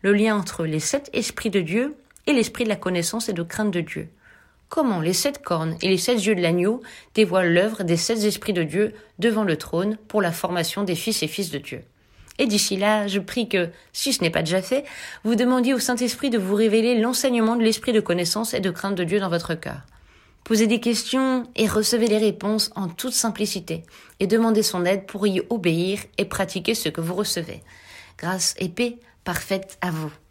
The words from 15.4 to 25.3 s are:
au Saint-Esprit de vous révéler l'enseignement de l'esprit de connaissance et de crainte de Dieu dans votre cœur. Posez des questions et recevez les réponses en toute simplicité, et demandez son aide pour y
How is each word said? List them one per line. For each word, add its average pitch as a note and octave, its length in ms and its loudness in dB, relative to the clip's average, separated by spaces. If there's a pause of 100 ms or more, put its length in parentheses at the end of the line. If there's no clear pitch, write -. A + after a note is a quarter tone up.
au A#3+ 60 2
Saint-Esprit B3 500 -2
de A#3 80 2
vous G3 180 0
révéler A3+ 420 4
l'enseignement A#3+ 600 2
de A3+ 60 2
l'esprit A3 280 2
de G#3+ 80 6
connaissance F3+ 540 -2
et - 80 -2
de F#3 100 0
crainte G3 240 -4
de F3+ 80 0
Dieu F#3 160 0
dans F#3+ 100 -2
votre E3+ 260 -2
cœur. C#3 260 -10 (600)
Posez A3 220 4
des A3 140 2
questions B3+ 640 0 (120)
et A3 120 2
recevez G#3+ 400 2
les G#3+ 100 4
réponses G#3+ 580 0
en G3 120 -4
toute B3 260 -8
simplicité, G3+ 680 -2 (360)
et F#3+ 60 2
demandez A3 380 4
son F3+ 220 0
aide G3 200 0
pour G#3 220 -2
y F#3+ 220 0